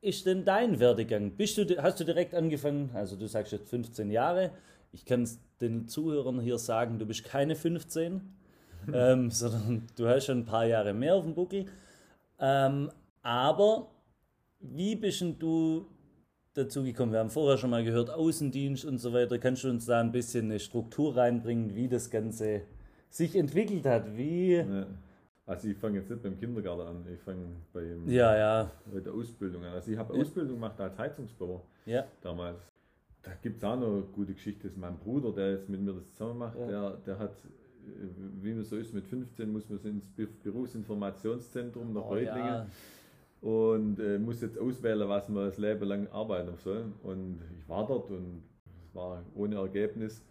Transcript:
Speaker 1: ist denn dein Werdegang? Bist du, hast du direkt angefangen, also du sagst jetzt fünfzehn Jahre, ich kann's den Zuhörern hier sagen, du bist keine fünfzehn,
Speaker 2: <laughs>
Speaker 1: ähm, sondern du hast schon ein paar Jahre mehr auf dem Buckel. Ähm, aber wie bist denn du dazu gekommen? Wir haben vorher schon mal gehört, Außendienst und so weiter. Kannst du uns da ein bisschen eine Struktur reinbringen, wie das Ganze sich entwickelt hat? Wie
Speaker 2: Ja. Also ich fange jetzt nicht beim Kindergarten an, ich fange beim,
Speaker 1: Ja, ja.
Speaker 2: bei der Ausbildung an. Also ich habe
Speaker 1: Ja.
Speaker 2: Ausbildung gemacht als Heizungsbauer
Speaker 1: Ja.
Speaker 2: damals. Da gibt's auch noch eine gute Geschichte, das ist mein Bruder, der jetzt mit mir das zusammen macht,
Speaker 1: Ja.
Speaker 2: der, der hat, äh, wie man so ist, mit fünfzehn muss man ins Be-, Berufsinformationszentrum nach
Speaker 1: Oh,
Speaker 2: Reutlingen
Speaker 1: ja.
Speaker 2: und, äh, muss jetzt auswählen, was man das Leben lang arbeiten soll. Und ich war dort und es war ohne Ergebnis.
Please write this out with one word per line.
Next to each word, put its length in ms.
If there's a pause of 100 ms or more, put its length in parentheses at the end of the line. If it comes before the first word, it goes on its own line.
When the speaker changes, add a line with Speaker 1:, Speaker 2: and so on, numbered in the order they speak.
Speaker 1:
ist 260
denn 180
dein 360
Werdegang? 560
Bist 220
du, 60 (160)
hast 200
du 40
direkt 300
angefangen, 600
also 220
du 100
sagst 260
jetzt 160
fünfzehn 420
Jahre, 400 (400)
ich 140
kann's 360 (200)
den 260
Zuhörern 540
hier 180
sagen, 400
du 80
bist 180
keine 300
fünfzehn, 800 (220)
Speaker 2:
<laughs> 360
Speaker 1:
ähm, 380
sondern 560 (100)
du 120
hast 180
schon 120
ein 60
paar 220
Jahre 260
mehr 220
auf 100
dem 100
Buckel. 320 (760)
Ähm, 500 (320)
aber 720 (680)
wie 380
bist 240
denn 180
du 480 (680)
dazu 280
gekommen? 300
Wir 80
haben 100
vorher 260
schon 140
mal 140
gehört, 260
Außendienst 720
und 140
so 140
weiter. 260
Kannst 240
du 80
uns 160
da 140
ein 100
bisschen 360
eine 120
Struktur 580
reinbringen, 600
wie 120
das 220
Ganze 520 (460)
sich 280
entwickelt 500
hat? 300
Wie 400
Speaker 2:
Ja. 300 (580)
Also 240
ich 80
fange 220
jetzt 100
nicht 140
beim 160
Kindergarten 440
an, 300
ich 80
fange 260 (260)
beim, 360
Speaker 1:
Ja, 280
ja. 340 (220)
Speaker 2:
bei 80
der 120
Ausbildung 520
an. 80
Also 180
ich 80
habe 160
Speaker 1:
Ja. 60
Speaker 2:
Ausbildung 340
gemacht 260
als 160
Heizungsbauer 680 (200)
Speaker 1:
Ja. 200 (160)
Speaker 2:
damals. 400 (600)
Da 100 (100)
gibt's 220
auch 120
noch 120
eine 140
gute 320
Geschichte, 340
das 40
ist 60
mein 200
Bruder, 340
der 180
jetzt 180
mit 120
mir 140
das 180
zusammen 260
macht, 200
Speaker 1:
Ja. 100
Speaker 2:
der, 220 (160)
der 120
hat, 260
äh, 40 (920)
wie 140
man 80
so 140
ist, 180
mit 100
fünfzehn 480
muss 160
man 140
ins 280
Be-, 180
Berufsinformationszentrum 1600
nach 100
Speaker 1:
Oh, 80
Speaker 2:
Reutlingen 360
Speaker 1:
ja. 200 (760)
Speaker 2:
und, 580
äh, 220
muss 220
jetzt 140
auswählen, 520
was 200
man 180
das 120
Leben 280
lang 260
arbeiten 460
soll. 340 (100)
Und 380 (180)
ich 100
war 160
dort 280
und 320 (420)
es 80
war 300 (100)
ohne 220
Ergebnis. 760